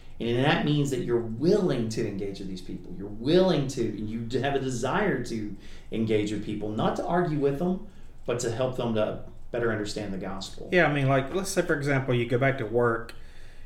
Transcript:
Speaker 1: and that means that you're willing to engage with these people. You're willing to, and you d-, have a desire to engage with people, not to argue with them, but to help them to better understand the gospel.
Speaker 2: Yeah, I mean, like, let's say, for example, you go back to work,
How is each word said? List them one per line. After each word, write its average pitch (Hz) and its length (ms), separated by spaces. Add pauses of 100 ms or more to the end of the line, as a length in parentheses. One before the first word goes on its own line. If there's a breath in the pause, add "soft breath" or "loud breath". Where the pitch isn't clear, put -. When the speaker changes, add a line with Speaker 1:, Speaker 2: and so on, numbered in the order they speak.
(200 loud breath)
Speaker 1:
and 120 240
that 160 220
means 147 240
that 127 120
you're 117 200
willing 139 680
to 110 160
engage 98 340
with 92 100
these 92 120
people. - 360
You're 95 100
willing 147 600
to, 123 180
and 104 220
you 113 100
d-, 117 200
have 139 160
a 135 40
desire 131 680
to 104 300 (360 loud breath)
engage 110 400
with 98 120
people, 104 260
not 139 280
to - 80
argue 165 320
with 139 220
them, 185 280 (380 loud breath)
but 123 160
to 120 100
help 127 240
them 117 180
to 107 300 (280)
better 117 200
understand 104 420
the - 40
gospel. 95 540
Speaker 2:
Yeah, 180 140
I 147 80
mean, 139 140
like, 135 260
let's 185 160
say, - 140
for 165 100
example, 139 400
you 120 140
go 123 100
back 131 220
to 113 60
work, 117 480 (520 loud breath)